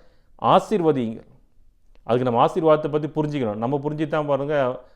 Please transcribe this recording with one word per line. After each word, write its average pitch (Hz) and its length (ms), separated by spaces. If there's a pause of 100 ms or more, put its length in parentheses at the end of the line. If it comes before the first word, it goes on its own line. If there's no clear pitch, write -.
(420)
ஆசீர்வதியுங்கள்." 151 920 (720)
அதுக்கு 123 280
நம்ம 123 140
ஆசீர்வாதத்தை 156 460
பத்தி 151 160
புரிஞ்சுக்கணும். 147 480
நம்ம 123 220
புரிஞ்சு 151 300
தான் 151 180
பாருங்க 139 540 (160)